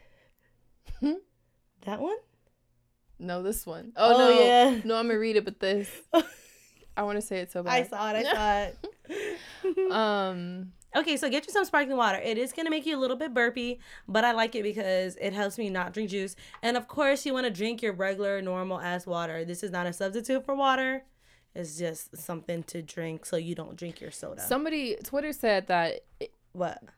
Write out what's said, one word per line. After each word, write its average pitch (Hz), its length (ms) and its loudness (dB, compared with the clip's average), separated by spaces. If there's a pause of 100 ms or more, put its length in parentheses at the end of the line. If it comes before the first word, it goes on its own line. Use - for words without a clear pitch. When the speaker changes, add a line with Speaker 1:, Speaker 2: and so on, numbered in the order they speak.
(1000)
Speaker 1:
<laughs> 302 160 0 (680)
Speaker 2:
That 208 160 -6
one? 403 160 -4 (1040)
Speaker 1:
No, 180 240 -6
this 208 220 -4
one. 180 300 -12
Oh, 233 200 8
Speaker 2:
Oh, - 20 8
Speaker 1:
no. 247 260 10
Speaker 2:
yeah. 247 400 8
Speaker 1:
No, 226 140 0
I'm 233 100 0
gonna 226 120 2
read 220 180 2
it, 208 80 2
but - 140 -10
this. 196 300 0 (520)
Speaker 2:
<laughs> - 560 -18
Speaker 1:
I 208 60 -2
wanna 208 180 -2
say 202 160 -6
it 180 140 -8
so 180 100 -6
Speaker 2:
I 254 220 2
Speaker 1:
bad. 247 60 -6
Speaker 2:
saw 214 220 -2
it, 220 160 0
I 339 60 2
Speaker 1:
<laughs> - 0 -
Speaker 2:
saw 202 380 2 (420)
it. 403 240 -6 (500)
<laughs> 370 40 0
Speaker 1:
Um, 190 800 0 (240)
Speaker 2:
Okay, 294 220 2
so 285 120 0
get 269 160 0
you - 80 -14
some 392 120 4
sparkling 277 320 2
water. 208 200 4
It 220 200 -2
is 254 140 -2
gonna 330 200 -4
make 302 140 -2
you 302 120 -2
a - 20 -2
little 254 160 0
bit 277 180 -4
burpy, 240 460 0 (280)
but 220 180 4
I 240 60 6
like 226 240 0
it 214 80 -4
because 185 580 0
it 196 120 -2
helps 202 240 -2
me 214 120 -2
not 180 240 -2
drink 220 160 -4
juice. 196 260 -4 (280)
And 240 120 2
of 240 120 -2
course, 277 380 2
you 277 80 0
wanna 254 180 0
drink 214 300 -4
your 214 120 -2
regular, 196 480 -2
normal-ass 180 640 -4
water. 165 400 -4
This 175 180 -8
is 196 80 -6
not 180 140 -2
a 175 80 -4
substitute 233 520 -2
for 277 100 -2
water. 262 480 2 (520)
It's 160 220 -10
just 160 400 -8
something 170 460 -8
to 170 180 -10
drink 160 440 -8
so 175 120 -2
you 165 180 -4
don't 160 220 -12
drink 170 240 -12
your - 100 -14
soda. - 300 -12
Speaker 1:
Somebody, 285 640 -2
Twitter 294 280 -4
said 208 360 0
that 170 340 0 (180)
it, - 140 -10 (200)
Speaker 2:
What? 180 280 -6 (160)